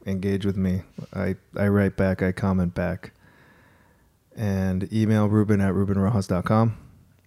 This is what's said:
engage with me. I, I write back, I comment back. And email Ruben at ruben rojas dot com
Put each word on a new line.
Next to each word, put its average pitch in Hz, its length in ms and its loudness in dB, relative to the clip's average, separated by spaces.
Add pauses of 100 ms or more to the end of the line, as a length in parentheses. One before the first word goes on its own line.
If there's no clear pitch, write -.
engage 98 400 -2
with 98 100 -2
me. 92 260 -2 (300)
I, 95 240 -4 (200)
I 101 120 0
write 101 280 2
back, 95 260 0
I 92 100 0
comment 92 420 -2
back. 90 380 -6 (1200)
And 95 560 -2
email 107 360 2
Ruben 104 320 4
at 95 140 2
ruben 98 220 0
rojas 98 300 0
dot 90 180 -2
com 110 320 2 (500)